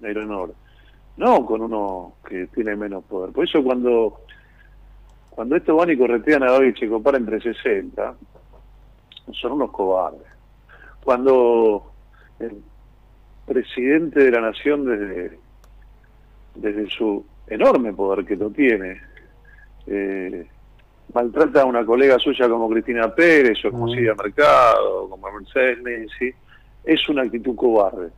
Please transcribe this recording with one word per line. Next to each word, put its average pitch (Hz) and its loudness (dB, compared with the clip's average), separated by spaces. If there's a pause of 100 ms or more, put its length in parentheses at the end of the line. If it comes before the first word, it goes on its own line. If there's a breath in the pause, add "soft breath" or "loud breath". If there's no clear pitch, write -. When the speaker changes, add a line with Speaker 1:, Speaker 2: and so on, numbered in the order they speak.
Speaker 1:
el 104 -8
honor. 104 -8 (680 soft breath)
No 208 2
con 113 -4
uno 101 -8 (140)
que 92 -10
tiene 107 -4
menos 101 -8
poder. 92 -10
Por 156 -2
eso 160 0
cuando, 123 0 (1080 soft breath)
cuando 120 -4
estos 165 2
van 175 2
y 143 0
corretean 123 2
a 127 2
David 131 4
Checopar 113 0
entre 110 -2
sesenta, 104 -4 (1160)
son 120 -8
unos 139 -2
cobardes. 92 -2 (760 soft breath)
Cuando 120 2 (460 soft breath)
el 110 -12 (840)
presidente 135 2
de 127 6
la 117 2
nación, 143 -2
desde, 101 -6 (1160)
desde 104 -6
su 104 -2 (240)
enorme 127 2
poder 98 -2
que 104 -4
lo 104 -4
tiene, 101 0 (880 soft breath)
eh, 98 -6 (680)
maltrata 135 2
a 135 4
una 120 0
colega 127 4
suya 127 0
como 117 0
Cristina 113 -2
Pérez, 151 4
o 104 -2
como 117 -6
Speaker 2:
Mm. 117 -4
Speaker 1:
Silvia 120 0
Mercado, 104 2
o 95 -12
como 95 -14
Mercedes 120 -2
Nenzi, 120 -8 (540 soft breath)
es - 0
una 143 0
actitud 117 -4
cobarde. 98 0